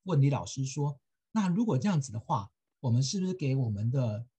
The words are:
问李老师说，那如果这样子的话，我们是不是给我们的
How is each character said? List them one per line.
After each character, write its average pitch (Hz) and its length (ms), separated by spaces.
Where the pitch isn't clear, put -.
问 165 160
李 139 100
老 135 140
师 - 200
说， 143 340
那 208 160
如 185 160
果 170 140
这 202 100
样 175 120
子 135 120
的 107 60
话， 107 320
我 127 100
们 120 120
是 185 180
不 185 60
是 185 80
给 139 200
我 127 140
们 107 220
的 117 360